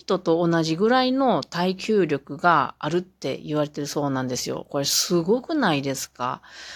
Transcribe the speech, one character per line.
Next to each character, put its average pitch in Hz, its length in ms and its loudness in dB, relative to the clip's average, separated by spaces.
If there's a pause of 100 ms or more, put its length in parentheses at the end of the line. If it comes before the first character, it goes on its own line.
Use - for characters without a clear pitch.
ー - 20 -20
ト 190 140 0
と 170 280 2
同 170 180 4
じ 160 100 0
ぐ 196 140 2
ら 254 160 4
い 254 80 0
の 254 320 2
耐 185 320 -2
久 202 300 2
力 147 300 -4
が 165 440 4
あ 147 80 -4
る 170 100 0
っ 180 40 -2
て - 360 -8
言 156 180 -6
わ 151 60 2
れ 147 60 -2
て 147 120 -10
る 143 60 -4
そ 143 220 -2
う - 20 0
な 131 140 -2
ん 127 40 -4
で 123 80 -4
す - 140 -6
よ。 - 180 -8
こ 143 120 -2
れ 143 40 -2
す - 360 0
ご 202 200 2
く 330 140 -6
な 214 220 2
い 139 60 -2
で 135 120 -2
す - 160 -10
か？ 127 320 -6 (340)